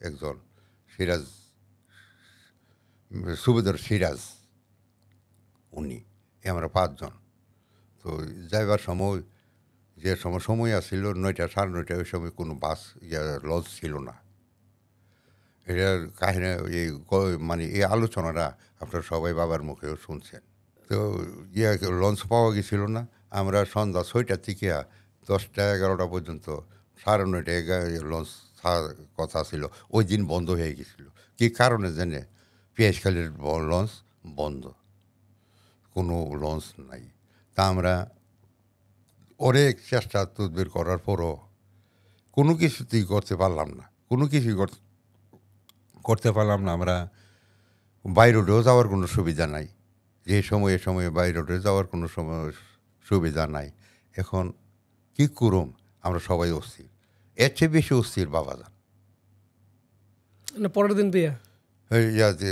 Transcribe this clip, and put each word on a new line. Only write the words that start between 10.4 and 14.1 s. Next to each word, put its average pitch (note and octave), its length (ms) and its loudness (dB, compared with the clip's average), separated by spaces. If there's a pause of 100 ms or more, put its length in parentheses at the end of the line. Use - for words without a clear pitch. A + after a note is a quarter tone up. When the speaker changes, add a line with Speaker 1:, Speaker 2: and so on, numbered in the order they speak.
Speaker 1:
সময় A2+ 340 0
আসছিল G2 380 -4
নয়টা, F#2 360 -2
সাড়ে F#2+ 240 -2
নয়টা, F2 240 -4
ওই F2 80 -4
সময় E2+ 260 -6
কোনো D#2+ 240 -8
বাস, D2+ 240 -4 (240)
ইয়া, D#2 400 -6
লঞ্চ D#2+ 240 -4 (140)
ছিল D2+ 180 -8
না। B1 140 -12 (1500)